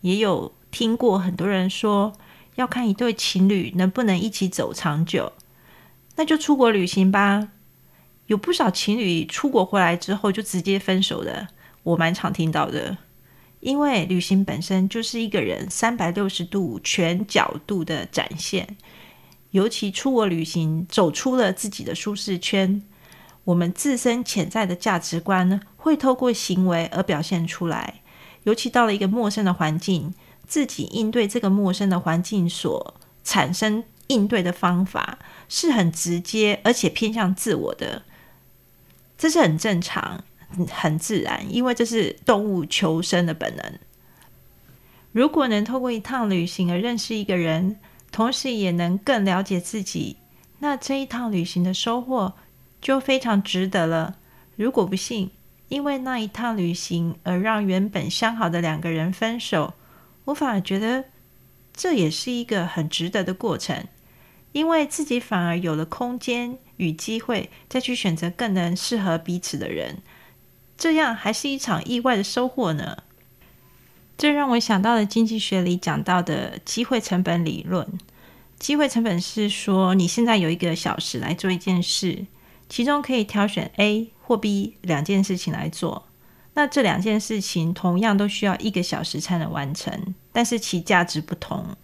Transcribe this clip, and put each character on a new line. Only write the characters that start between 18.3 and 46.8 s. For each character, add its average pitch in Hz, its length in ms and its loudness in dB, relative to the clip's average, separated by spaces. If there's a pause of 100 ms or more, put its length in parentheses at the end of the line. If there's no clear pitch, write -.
现， 196 380 -6 (720)
尤 196 180 2
其 220 220 -4
出 269 220 -2
国 226 140 4
旅 165 180 0
行 160 440 -2
走 180 220 4
出 254 240 0
了 220 180 4
自 202 160 -6
己 - 140 -10
的 - 100 -6
舒 208 220 -6
适 196 240 -4
圈， 196 420 2 (640)
我 180 100 2
们 175 200 4
自 277 240 0
身 240 260 2
潜 - 260 -2
在 220 160 0
的 180 120 -2
价 196 200 0
值 170 220 -4
观 185 420 2 (160)
会 311 200 2
透 262 180 4
过 254 180 2
行 185 360 2
为 165 240 2
而 185 100 0
表 165 180 0
现 165 240 -2
出 175 220 -4
来。 - 280 -4 (500)
尤 214 100 4
其 233 160 -4
到 240 160 4
了 208 80 2
一 202 40 -2
个 202 100 2
陌 214 200 2
生 208 160 -2
的 180 80 4
环 156 240 0
境， 175 380 -2 (320)
自 294 180 0
己 - 280 -6
应 220 180 0
对 226 160 2
这 226 140 -2
个 202 100 2
陌 196 220 4
生 196 180 0
的 175 80 2
环 170 240 0
境 185 260 0
所 - 460 -4 (300)
产 165 280 2
生 214 300 0 (240)
应 214 220 4
对 208 120 2
的 175 120 0
方 180 340 2
法 - 320 -6 (300)
是 330 240 2
很 185 180 4
直 175 300 -2
接 208 420 0
而 233 100 4
且 208 160 2
偏 220 240 0
向 196 220 2
自 202 220 0
我 - 180 -4
的， - 280 -8 (1160)
这 320 100 4
是 330 140 4
很 160 160 6
正 196 220 2
常、 - 420 -6 (480)
很 156 280 0
自 202 220 0
然， - 240 -4 (100)
因 240 100 2
为 247 100 2
这 233 100 2
是 226 400 0
动 208 180 4
物 190 220 0
求 160 380 0
生 175 240 2
的 160 80 -2
本 - 200 -6
能。 - 240 -12 (1300)
如 247 160 4
果 302 180 2
能 208 160 2
透 240 160 -2
过 247 140 -2
一 226 80 -4
趟 233 300 -2
旅 175 160 2
行 180 240 -2
而 175 80 0
认 240 180 -2